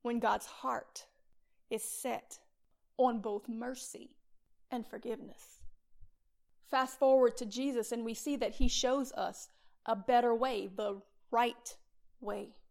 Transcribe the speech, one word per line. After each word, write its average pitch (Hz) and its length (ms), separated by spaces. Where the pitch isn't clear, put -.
when 240 160
God's 208 280
heart - 600
is 220 120
set - 560
on 240 220
both 208 280
mercy 247 600
and 240 160
forgiveness. - 720
Fast 262 300
forward 262 380
to 247 100
Jesus, 240 460
and 233 120
we 226 100
see 285 220
that 220 200
he 254 120
shows 262 440
us - 360
a 226 100
better 240 380
way, 226 340
the 196 320
right - 460
way. 208 300